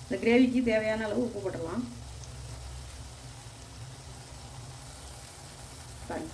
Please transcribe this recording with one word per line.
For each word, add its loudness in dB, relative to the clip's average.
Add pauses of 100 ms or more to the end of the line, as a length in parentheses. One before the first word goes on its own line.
இந்த -2
கிரேவிக்கு 10
தேவையான 4
அளவு 4
உப்பு -2
போட்டுடலாம். 0 (4000)
பாருங்க. -4